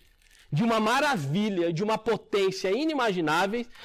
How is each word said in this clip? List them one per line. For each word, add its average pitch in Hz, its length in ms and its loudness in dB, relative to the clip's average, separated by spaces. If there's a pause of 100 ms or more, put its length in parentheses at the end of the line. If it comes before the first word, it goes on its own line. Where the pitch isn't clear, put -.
(520)
de 151 120 2
uma 226 160 2
maravilha, 208 920 0
de 160 100 -4
uma 214 140 0
potência 196 720 0
inimagináveis, 214 1000 0 (160)